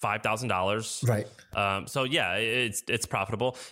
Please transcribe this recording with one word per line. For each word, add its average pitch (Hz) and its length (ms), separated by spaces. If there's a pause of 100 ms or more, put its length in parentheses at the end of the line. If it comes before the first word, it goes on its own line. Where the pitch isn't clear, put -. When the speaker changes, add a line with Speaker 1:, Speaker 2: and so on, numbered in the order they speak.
Speaker 1:
five 107 220
thousand 113 260
dollars. 101 580
Speaker 2:
Right. 107 200 (280)
Speaker 1:
Um, 98 320
so 135 180
yeah, 131 260
i-, 92 80
it's, 113 500
it's - 180
profitable. 110 500 (160)